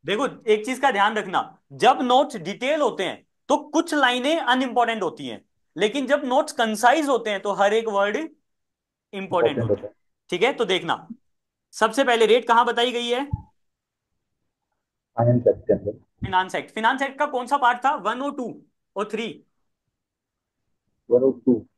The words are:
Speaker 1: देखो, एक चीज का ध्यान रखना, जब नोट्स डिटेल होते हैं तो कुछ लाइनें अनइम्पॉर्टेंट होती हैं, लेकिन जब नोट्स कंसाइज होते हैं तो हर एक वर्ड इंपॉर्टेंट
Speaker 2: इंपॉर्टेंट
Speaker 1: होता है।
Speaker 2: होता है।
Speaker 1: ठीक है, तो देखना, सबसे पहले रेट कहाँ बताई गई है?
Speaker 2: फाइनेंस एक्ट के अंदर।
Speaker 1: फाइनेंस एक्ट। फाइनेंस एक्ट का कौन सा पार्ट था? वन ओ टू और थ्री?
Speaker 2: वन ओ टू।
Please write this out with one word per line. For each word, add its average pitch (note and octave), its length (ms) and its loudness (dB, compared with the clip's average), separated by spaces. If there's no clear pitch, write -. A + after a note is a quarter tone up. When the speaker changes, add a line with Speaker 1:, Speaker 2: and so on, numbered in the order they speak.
Speaker 1:
देखो, G#3+ 460 -4
एक G#3+ 160 2
चीज B3+ 120 -6
का C4+ 120 2
ध्यान G#3 260 0
रखना, F#3 420 -4
जब F#3+ 300 4
नोट्स C4 340 2
डिटेल G#3 440 -4
होते A3 240 0
हैं B2+ 220 -8
तो D4 80 4
कुछ D#4+ 380 -2
लाइनें C4+ 460 2
अनइम्पॉर्टेंट A#3+ 640 0
होती D3+ 240 -6
हैं, A2 180 -12
लेकिन A3 300 -2
जब C#4+ 180 0
नोट्स C#4 280 0
कंसाइज A#3+ 560 2
होते A#3 220 -2
हैं G3 100 -4
तो G#3 120 -4
हर G3+ 220 2
एक A3 140 0
वर्ड G3+ 280 0
इंपॉर्टेंट - 1080 -14
Speaker 2:
इंपॉर्टेंट E3+ 340 0
Speaker 1:
होता A#2 80 -2
है। - 40 -4
Speaker 2:
होता G2+ 160 -2
है। - 60 -14
Speaker 1:
ठीक F3 120 -2
है, C4 100 2
तो B3+ 120 -2
देखना, E3 440 -2
सबसे A3 320 0
पहले A3+ 220 4
रेट A#3+ 220 4
कहाँ A#3 180 4
बताई A#3+ 260 0
गई A#3+ 160 -4
है? B3+ 180 -4
Speaker 2:
फाइनेंस A#2+ 300 4
एक्ट - 120 2
के - 120 -2
अंदर। G2+ 200 -2
Speaker 1:
फाइनेंस F#3 640 -4
एक्ट। - 160 -6
फाइनेंस B3 320 0
एक्ट C4+ 160 -6
का D4 80 0
कौन B3 200 -6
सा C#4 100 0
पार्ट B3 280 2
था? C#4 100 2
वन A#3 260 -4
ओ C#4+ 100 -4
टू B3+ 320 -10
और G3+ 160 -6
थ्री? G#3 320 -8
Speaker 2:
वन B2 100 6
ओ C3+ 100 4
टू। A2+ 360 0